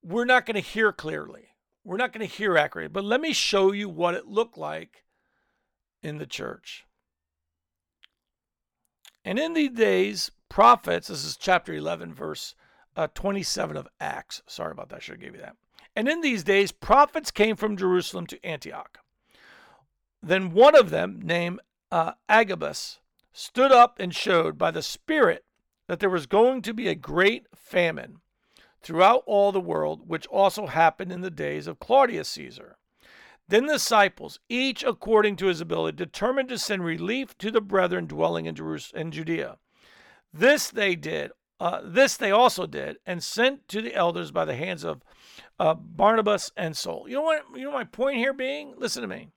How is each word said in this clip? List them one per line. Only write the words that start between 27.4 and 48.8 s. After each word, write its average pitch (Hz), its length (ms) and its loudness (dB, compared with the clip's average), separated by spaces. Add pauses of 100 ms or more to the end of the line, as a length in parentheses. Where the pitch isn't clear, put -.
famine - 680 -4 (600)
throughout 190 440 4
all 202 260 4
the 190 80 0
world, 160 480 -4
which 165 200 -8
also 196 400 2
happened 165 440 2
in 175 100 -10
the 185 100 -8
days 147 360 -8
of 160 120 -12
Claudius - 500 2
Caesar. - 480 -16 (680)
Then 220 180 2
the 302 80 0
disciples, - 720 0
each 262 360 -4
according 214 540 2
to 190 100 -2
his 165 140 -2
ability, 160 340 -4
determined 247 540 -4
to 240 100 -6
send 190 260 -4
relief 180 540 -6
to 202 100 -6
the 220 120 0
brethren 185 440 -2
dwelling 143 400 -2
in 80 100 -8
Jerus-, 156 380 -10
in 165 180 -8
Judea. 160 460 -8 (760)
This 240 380 4
they 196 260 0
did, 156 360 -6 (280)
uh, 175 240 -4
this 233 320 4
they 220 140 -2
also 202 380 4
did, 147 380 -10
and 175 180 -8
sent 262 460 -2
to 208 120 -6
the 233 140 -8
elders 170 360 -2
by 160 140 -2
the 151 100 -4
hands 165 300 -8
of, 82 180 -8 (540)
uh, 165 160 2
Barnabas 202 840 0
and 160 220 -6
Saul." - 320 -10
You 247 60 -8
know 285 80 -2
what, 311 220 -2 (100)
you 254 80 -12
know 285 80 -8
my 262 140 -6
point 269 320 -2
here 262 160 -2
being? 277 440 -8
Listen 247 240 -6